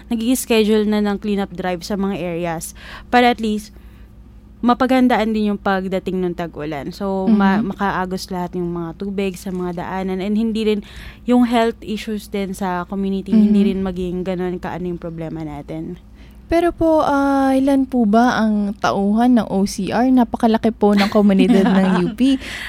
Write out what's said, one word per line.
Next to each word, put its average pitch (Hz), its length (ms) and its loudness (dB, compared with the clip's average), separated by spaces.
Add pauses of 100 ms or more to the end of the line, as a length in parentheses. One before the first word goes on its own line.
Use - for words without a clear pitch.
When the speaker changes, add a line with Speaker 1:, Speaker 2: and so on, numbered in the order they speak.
Speaker 1:
nag-i-schedule 220 760 0
na 208 160 0
ng 202 160 0
cleanup 202 320 -4
drive 180 320 -6
sa 202 160 -6
mga 196 240 -2
areas 170 560 -6 (320)
para 247 240 4
at 233 80 -6
least 214 320 -4 (880)
mapaghandaan 240 720 2
din 214 180 0
yung 202 80 -4
pagdating 190 640 -2
ng 175 160 -4
tag-ulan. 156 560 -8
So, 190 320 -4
ma-, 196 320 4
Speaker 2:
Mm-hmm. 208 160 -2
Speaker 1:
makaagos 185 560 -4
lahat 180 240 -6
yung 175 160 -4
mga 170 260 -8
tubig 196 380 -6
sa 190 160 -12
mga 180 320 -6
daanan 190 400 -6
and 208 160 -2
hindi 220 240 -2
rin 214 200 0 (440)
yung 247 240 4
health 233 320 0
issues 214 480 -8
din 196 240 -6
sa 180 320 -4
community, 196 480 -4
Speaker 2:
Mm-hmm. 220 160 6
Speaker 1:
hindi 202 120 4 (120)
rin 190 80 -4
maging 180 400 -6
ganun 180 400 -4
kaano 170 240 -8
yung 175 160 -6
problema 160 400 -10
natin. 160 560 -10 (540)
Speaker 2:
Pero 339 240 2
po, 320 240 2
ah, 277 560 2
ilan 269 320 2
po 247 160 0
ba 226 320 4
ang 208 400 0
tauhan 208 640 2
ng - 80 0
O 190 160 0
C 196 240 -4
R? 247 240 2
Napakalaki 226 640 2
po 208 160 4
ng 202 160 4
komunidad 190 560 4
ng 190 320 4
Speaker 1:
<laughs> 180 80 2
Speaker 2:
U 175 80 0
P. 262 240 2 (340)